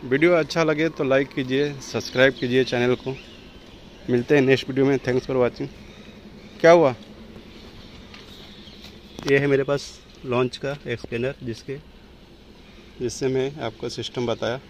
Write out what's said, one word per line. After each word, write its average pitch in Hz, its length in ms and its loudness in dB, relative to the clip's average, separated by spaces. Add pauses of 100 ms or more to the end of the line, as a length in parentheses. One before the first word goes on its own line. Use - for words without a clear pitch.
वीडियो 143 300 4
अच्छा 165 300 0
लगे 156 240 2
तो 156 160 -4
लाइक 135 240 2
कीजिए, 139 440 -2 (100)
सब्सक्राइब 131 520 0
कीजिए 127 300 2
चैनल 123 320 2
को। 131 180 -8 (960)
मिलते 123 240 2
हैं 143 80 6
नेक्स्ट 131 260 2
वीडियो 135 180 2
में। 139 120 2
Thanks 127 280 -2
for 131 100 -4
watching। 127 320 0 (920)
क्या 165 100 8
हुआ? 160 240 6 (2250)
ये 139 120 4
है 143 80 2
मेरे 139 180 2
पास 143 240 -4 (380)
launch 123 300 0
का 143 200 -8 (100)
एक 117 140 -6
scanner, 123 420 -6
जिसके, 127 340 -10 (1200)
जिससे 127 280 -4
मैं 131 220 0 (100)
आपको 117 280 -8
system 120 380 -6
बताया। 113 420 -4